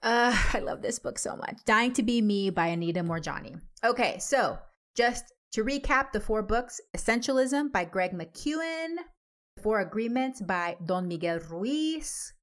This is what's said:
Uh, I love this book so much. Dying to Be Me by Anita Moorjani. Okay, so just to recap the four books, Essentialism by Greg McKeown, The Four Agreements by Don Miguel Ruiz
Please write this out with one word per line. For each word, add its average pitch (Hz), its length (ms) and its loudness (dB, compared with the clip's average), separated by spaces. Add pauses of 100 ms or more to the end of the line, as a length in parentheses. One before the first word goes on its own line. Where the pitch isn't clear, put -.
Uh, 240 340 4 (160)
I 214 80 0
love - 220 -6
this - 180 -2
book - 180 -6
so - 180 -4
much. - 280 -8
Dying 233 300 4
to 247 80 2
Be 240 180 4
Me 202 300 2
by 170 180 2
Anita 170 340 0
Moorjani. 165 580 -4 (220)
Okay, 240 360 2
so 208 400 0 (360)
just 240 380 0 (200)
to 220 120 0
recap 269 480 0
the 214 80 0
four 214 220 0
books, 220 380 -2 (140)
Essentialism 262 800 2
by 180 140 2
Greg 185 260 0
McKeown, 320 840 -4 (600)
The 202 60 -18
Four 214 180 2
Agreements 233 640 -2
by 175 420 -2
Don 185 240 0
Miguel 170 320 -2 (100)
Ruiz 302 920 -4